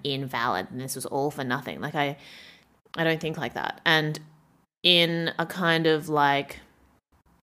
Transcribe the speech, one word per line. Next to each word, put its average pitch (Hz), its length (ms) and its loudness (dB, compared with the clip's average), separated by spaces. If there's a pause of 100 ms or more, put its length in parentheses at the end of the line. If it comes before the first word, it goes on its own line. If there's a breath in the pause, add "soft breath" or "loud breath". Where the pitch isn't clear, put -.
invalid 127 680 -2
and 127 100 -10
this 131 140 -8
was 120 120 -8
all 139 240 -2
for 143 140 -6
nothing." 123 360 -4
Like, 135 140 -8
I, 143 220 -2 (800 loud breath)
I 165 80 0
don't 160 160 0
think 160 160 -6
like 135 180 -6
that. - 300 -6
And 156 340 2 (640)
in 170 560 4
a 170 80 0
kind 165 400 2
of, 160 220 2
like, 143 520 2 (880)